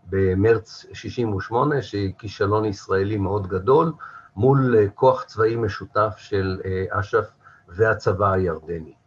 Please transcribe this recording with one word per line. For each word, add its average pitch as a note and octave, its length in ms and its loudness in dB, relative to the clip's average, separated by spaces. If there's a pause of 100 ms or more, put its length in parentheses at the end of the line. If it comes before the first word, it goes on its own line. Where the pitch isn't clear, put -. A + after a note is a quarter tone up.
במרץ G2 840 0
שישים G#2+ 400 -4
ושמונה, B2+ 480 0
שהיא G2 360 -4
כישלון G#2+ 480 -2
ישראלי G2+ 520 -2
מאוד G2 300 -2
גדול, C3 460 2 (420)
מול, C3 420 4
אה, G#2 180 6
כוח C3 280 2
צבאי A2 320 -2
משותף G#2+ 640 -2
של, F#2+ 480 -4
אה, F#2+ 340 -4
אש"ף G#2+ 320 -2 (360)
והצבא G#2 640 0
הירדני. E2 600 -4 (140)